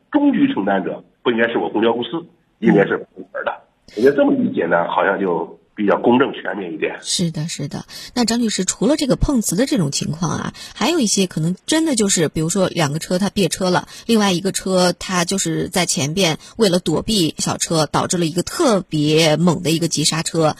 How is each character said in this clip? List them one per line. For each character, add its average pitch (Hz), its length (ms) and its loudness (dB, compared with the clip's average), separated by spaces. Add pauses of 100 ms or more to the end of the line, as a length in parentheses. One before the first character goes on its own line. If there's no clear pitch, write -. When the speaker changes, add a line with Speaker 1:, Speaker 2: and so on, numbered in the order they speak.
(120)
Speaker 1:
终 285 200 4
局 147 200 2
承 98 140 -4
担 98 180 0
者 78 180 -8 (200)
不 127 80 0
应 113 80 0
该 117 100 2
是 - 80 -4
我 87 140 -2
公 107 120 -2
交 113 120 2
公 120 100 -4
司， 165 220 -8 (320)
应 113 160 4
该 98 100 6
是 - 140 0
碰 - 340 -16
瓷 - 60 -10
儿 - 60 -8
的。 - 80 -4 (440)
我 107 60 -2
觉 135 80 6
得 139 40 4
这 285 120 4
么 - 60 2
理 - 200 0
解 87 140 -2
呢， 85 220 0
好 90 160 0
像 95 140 2
就 87 400 -4 (160)
比 107 120 -2
较 90 100 4
公 120 220 4
正 123 140 2
全 - 260 -8
面 90 140 -8
一 80 40 -8
点。 - 240 -6
Speaker 2:
是 - 300 -4
的， 156 120 -6
是 156 260 -8
的。 - 100 -10 (360)
那 247 100 2
张 226 160 0
律 233 80 0
师， 190 160 -2
除 - 220 -4
了 294 100 4
这 302 100 -4
个 247 80 2
碰 269 260 0
瓷 - 140 -2
的 220 100 2
这 277 140 0
种 147 140 0
情 - 180 -6
况 160 220 -4
啊， - 200 -6 (220)
还 240 160 0
有 349 80 0
一 240 80 2
些 190 200 0
可 - 140 -6
能 170 140 0 (120)
真 320 200 2
的 294 80 0
就 208 140 2
是， 160 200 2
比 160 120 -4
如 160 80 0
说 185 200 2
两 151 240 0
个 156 60 -4
车 180 200 -2
它 190 120 0
别 190 180 2
车 185 220 -2
了， 175 160 0 (200)
另 226 120 4
外 202 140 2
一 170 80 0
个 190 100 -2
车 180 480 2
它 180 260 -2
就 190 140 -2
是 160 300 -2
在 175 180 0
前 147 280 -2
边 175 220 2 (220)
为 220 100 4
了 175 120 2
躲 151 200 0
避 165 380 0
小 - 180 -2
车， 156 300 0
导 147 220 0
致 185 100 -2
了 175 80 0
一 147 60 -4
个 180 100 0
特 240 380 2
别 156 560 2
猛 170 260 2
的 151 80 0
一 165 80 2
个 170 80 0
急 151 160 -2
刹 156 200 0
车。 160 380 0